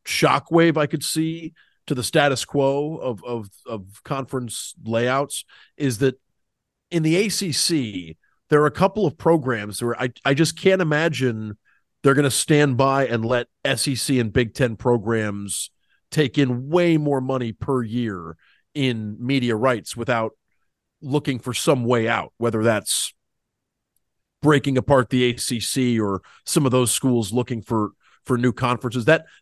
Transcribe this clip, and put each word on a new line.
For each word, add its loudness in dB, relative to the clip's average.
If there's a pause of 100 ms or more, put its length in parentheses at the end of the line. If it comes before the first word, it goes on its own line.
shockwave 2
I 0
could -6
see -6 (360)
to -2
the -4
status 2
quo 0
of, -8
of, -6 (180)
of -12
conference -8 (100)
layouts -2 (320)
is -2
that 0 (720)
in 0
the 2
A 0
C -4
C, -4 (320)
there 4
are 4
a 4
couple 0
of -2
programs 0
where -4
I, -2 (140)
I 4
just 0
can't 4
imagine -2 (460)
they're 6
gonna 4
stand 2
by 2
and -2
let -2 (160)
S -2
E -2
C 0
and -2
Big 0
Ten -2
programs -2 (400)
take 0
in 0
way 4
more 0
money -4
per -2
year -6 (380)
in -4
media 0
rights -2
without -2 (680)
looking -4
for -8
some 2
way 2
out, -2
whether -2
that's -2 (1300)
breaking 2
apart 2
the 2
A 0
C -6
C 0
or -2 (220)
some 2
of 2
those 4
schools 0
looking -2
for, -2 (320)
for 0
new 2
conferences. -2
That, 4 (160)